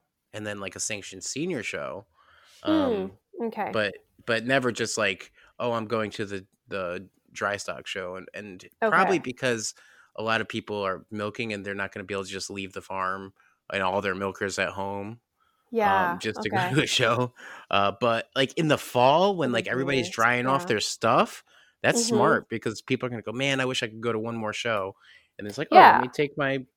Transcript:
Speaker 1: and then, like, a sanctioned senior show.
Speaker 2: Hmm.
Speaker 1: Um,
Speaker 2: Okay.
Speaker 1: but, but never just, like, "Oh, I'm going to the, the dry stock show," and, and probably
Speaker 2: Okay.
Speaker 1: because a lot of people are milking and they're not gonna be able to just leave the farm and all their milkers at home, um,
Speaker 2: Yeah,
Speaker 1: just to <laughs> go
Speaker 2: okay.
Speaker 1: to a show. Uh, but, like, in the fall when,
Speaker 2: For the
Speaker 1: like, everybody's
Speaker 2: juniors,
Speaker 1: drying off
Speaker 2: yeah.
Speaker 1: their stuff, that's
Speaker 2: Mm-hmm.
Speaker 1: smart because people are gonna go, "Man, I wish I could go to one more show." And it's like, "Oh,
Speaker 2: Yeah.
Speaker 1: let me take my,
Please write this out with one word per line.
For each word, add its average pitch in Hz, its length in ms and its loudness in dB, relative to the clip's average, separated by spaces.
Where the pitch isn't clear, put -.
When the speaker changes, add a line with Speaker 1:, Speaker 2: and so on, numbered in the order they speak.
Speaker 1:
and 107 140 -8
then, 104 140 -6
like, 95 160 -10
a 98 40 -10
sanctioned 95 440 -8
senior 151 380 -4
show. 80 440 -8
Speaker 2:
Hmm. 302 60 0
Speaker 1:
Um, 240 420 0
Speaker 2:
Okay. 220 280 -6
Speaker 1:
but, 104 220 0
but 113 180 0
never 127 280 2
just, 110 260 -4
like, 98 340 -2
"Oh, 120 140 -2
I'm 113 140 -2
going 110 260 -2
to 107 140 -6
the, 98 200 -10
the 95 400 -6
dry 101 240 -2
stock 82 300 -8
show," 92 300 -8
and, 92 180 -14
and 98 300 -14
probably 190 360 4
Speaker 2:
Okay. 139 80 -2
Speaker 1:
because 123 500 -4
a 104 60 -8
lot 113 200 0
of 104 60 -6
people 104 340 -6
are 95 280 -4
milking 107 420 -6
and 101 120 -6
they're 101 100 -6
not 98 180 -6
gonna 101 120 -10
be 95 100 -8
able 98 100 -4
to 92 60 -14
just 98 200 -8
leave 98 240 -10
the 95 80 -10
farm 95 500 -6
and 98 100 0
all 95 200 2
their 95 120 0
milkers 98 440 -4
at 95 120 0
home, 98 380 -6
um, 117 120 -14
Speaker 2:
Yeah, 196 500 2
Speaker 1:
just 214 220 -4
to 214 80 -2
<laughs> - 0 -
go 196 80 0
Speaker 2:
okay. 180 160 0
Speaker 1:
to 147 80 4
a - 40 0
show. 120 460 2
Uh, 101 300 2
but, 117 360 2
like, 135 220 2
in 160 100 2
the 143 100 6
fall 156 580 4
when, 147 120 0
Speaker 2:
For 123 40 0
the 117 60 2
Speaker 1:
like, 101 100 -2
everybody's 131 380 0
Speaker 2:
juniors, 190 80 -8
Speaker 1:
drying 123 320 4
off 139 160 2
Speaker 2:
yeah. 175 40 -8
Speaker 1:
their 113 140 2
stuff, 131 640 2
that's 202 240 4
Speaker 2:
Mm-hmm. 233 100 2
Speaker 1:
smart - 340 2
because 110 320 -6
people 127 240 -2
are 123 40 -4
gonna 117 120 -8
go, 107 100 -8
"Man, 135 280 0
I 131 40 0
wish 127 180 -2
I 120 60 -4
could 110 140 -12
go 117 100 0
to 110 60 0
one 117 180 -4
more 107 160 -4
show." 104 440 -2
And 104 100 -8
it's 104 80 -10
like, 147 160 -6
"Oh, 320 40 10
Speaker 2:
Yeah. 302 160 12
Speaker 1:
let - 100 4
me 127 100 -2
take 143 240 -2
my, 135 300 -2